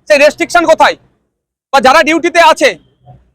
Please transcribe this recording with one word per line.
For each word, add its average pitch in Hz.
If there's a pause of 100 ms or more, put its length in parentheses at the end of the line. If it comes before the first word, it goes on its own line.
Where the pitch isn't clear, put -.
সে 302
রেস্ট্রিকশন 320
কোথায়, 294 (760)
বা 269
যারা 262
ডিউটিতে 330 (120)
আছে 302 (640)